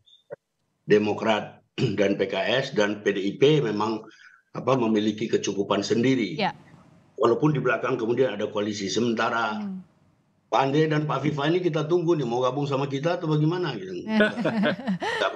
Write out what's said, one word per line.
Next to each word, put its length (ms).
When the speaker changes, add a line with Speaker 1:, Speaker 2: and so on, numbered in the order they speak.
Speaker 1:
Demokrat, 720
<clears throat> 220
dan 180
P 100
K 80
S, 80
dan 320
P 80
D 80
I 160
P 240
memang, 400
apa, 180
memiliki 540
kecukupan 560
sendiri. 500
Speaker 2:
Ya. 220
Speaker 1:
Walaupun 340
di 60
belakang 400
kemudian 340
ada 140
koalisi. 400
Sementara 720
Speaker 2:
Hmm. 240
Speaker 1:
Pak 160
Andre 240
dan 160
Pak 240
Viva 160
ini 160
kita 240
tunggu 320
nih, 80
mau 160
gabung 240
sama 240
kita 320
atau 80
bagaimana 480
gitu. 160
Speaker 2:
<laughs> 640
Speaker 1:
Nggak 160